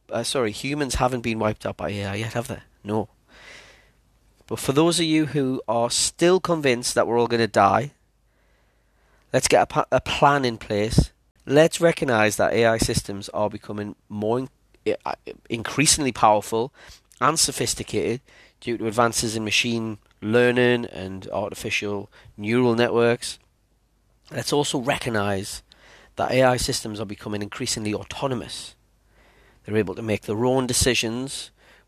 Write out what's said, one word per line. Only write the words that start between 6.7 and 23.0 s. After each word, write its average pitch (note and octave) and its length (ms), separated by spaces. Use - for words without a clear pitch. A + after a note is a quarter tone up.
that G#2+ 120
we're A#2 100
all A#2 100
gonna A2+ 200
die, G#2 440
let's C3 160
get C3 140
a - 40
pa-, - 260
a B2+ 100
plan C#3+ 420
in A#2 140
place. G#2+ 540
Let's D#3 340
recognize B2+ 560
that - 160
A A#2 140
I A2+ 120
systems G#2 520
are G#2 200
becoming G#2 460
more G#2+ 300
in-, C3 100
i-, G#2+ 200
uh, - 100
increasingly C3+ 640
powerful A2+ 600
and D3+ 180
sophisticated A#2 800
due A#2 180
to A2 100
advances A2+ 500
in A2 80
machine A2+ 540
learning B2 640
and F#2+ 440
artificial G2+ 800
neural A#2 400
networks. A#2 640